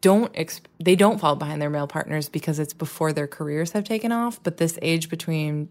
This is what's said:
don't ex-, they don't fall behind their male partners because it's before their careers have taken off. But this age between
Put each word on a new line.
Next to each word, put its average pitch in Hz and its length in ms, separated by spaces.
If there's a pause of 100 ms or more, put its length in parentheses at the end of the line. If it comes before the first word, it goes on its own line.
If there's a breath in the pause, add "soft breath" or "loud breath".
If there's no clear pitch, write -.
don't 202 340
ex-, - 240 (220)
they 180 160
don't 208 200
fall 147 200
behind 151 240
their 147 80
male 147 180
partners 151 400
because 151 320
it's 147 140
before 156 400
their 147 120
careers 151 460
have 208 140
taken 226 260
off. 233 320
But 165 140
this 165 240
age 165 280
between 151 600